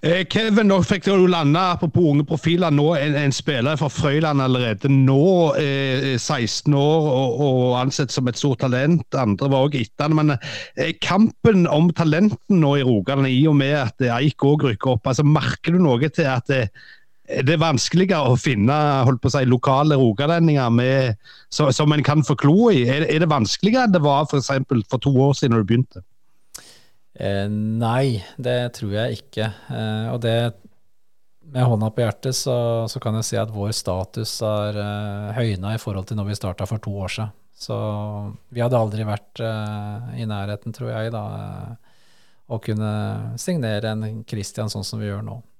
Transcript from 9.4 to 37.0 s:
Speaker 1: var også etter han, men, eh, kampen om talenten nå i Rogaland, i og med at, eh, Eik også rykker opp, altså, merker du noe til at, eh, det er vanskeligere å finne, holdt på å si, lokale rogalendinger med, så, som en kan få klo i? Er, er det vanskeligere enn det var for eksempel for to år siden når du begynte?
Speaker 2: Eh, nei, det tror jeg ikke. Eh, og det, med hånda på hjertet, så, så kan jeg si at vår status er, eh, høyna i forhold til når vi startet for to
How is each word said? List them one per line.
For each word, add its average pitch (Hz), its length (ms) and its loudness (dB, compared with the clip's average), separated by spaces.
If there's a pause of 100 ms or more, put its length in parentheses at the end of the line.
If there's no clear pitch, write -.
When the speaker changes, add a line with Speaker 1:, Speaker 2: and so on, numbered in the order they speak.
Speaker 1:
var 135 160 4
også 143 160 -2
etter 143 240 -4
han, 156 140 2
men, 151 160 2 (420)
eh, 160 240 -2
kampen 196 640 4
om 160 320 4
talenten 175 640 2
nå 143 160 4
i 135 80 0
Rogaland, 131 480 2
i 135 160 4
og 147 80 4
med 139 240 2
at, 117 240 -4
eh, 120 80 2
Eik 135 320 0
også 139 240 4
rykker 123 240 0
opp, 120 160 -2
altså, 139 160 2
merker 147 480 0
du 185 80 4
noe 120 320 2
til 156 160 0
at, 127 240 -2
eh, 120 160 0 (560)
det 139 320 0
er 156 80 2
vanskeligere 165 640 2
å 123 80 4
finne, 127 380 2 (340)
holdt 131 140 0
på 131 100 -2
å 147 60 0
si, 131 100 2
lokale 139 480 2
rogalendinger 143 720 2
med, 123 600 0 (200)
så, 147 240 0
som 151 220 2
en 147 100 0
kan 151 160 4
få 139 160 0
klo 196 320 4
i? 135 160 4
Er, 139 240 0
er 156 160 2
det 151 80 2
vanskeligere 208 540 0
enn 190 100 4
det 147 80 2
var 147 240 2
for 147 80 0
eksempel 135 480 -2
for 123 160 -4
to 139 160 0
år 139 160 4
siden 117 240 2
når 110 80 2
du 92 60 0
begynte? 117 400 -2 (1040)
Speaker 2:
Eh, 98 320 -2
nei, 113 720 -2 (160)
det 123 400 -4
tror 101 160 -6
jeg 110 300 -4
ikke. - 240 -6 (260)
Eh, 110 400 -6
og 123 80 -6
det, 113 160 0 (1120)
med 131 160 -2
hånda 110 320 2
på 120 80 0
hjertet, 123 320 -4
så, 127 220 -2 (340)
så - 80 -10
kan 110 160 -4
jeg 110 140 -4
si 110 100 -4
at 107 160 -6
vår 101 160 -4
status 95 600 -6 (100)
er, 104 400 -4
eh, 104 540 -8
høyna 104 340 -4
i 110 80 -4
forhold 95 300 -8
til 110 100 -6
når 101 80 -4
vi 104 80 -6
startet 95 320 -8
for 110 160 -6
to 104 80 -8 (140)